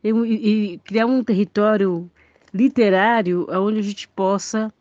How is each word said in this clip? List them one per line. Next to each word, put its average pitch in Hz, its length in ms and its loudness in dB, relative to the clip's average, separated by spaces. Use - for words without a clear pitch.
e, 214 60 -2
e 220 680 0
criar 220 280 -2
um 254 160 0
território 196 880 0
literário 202 960 2
onde 202 280 -2
a 208 40 -2
gente 202 260 -8
possa 202 720 -4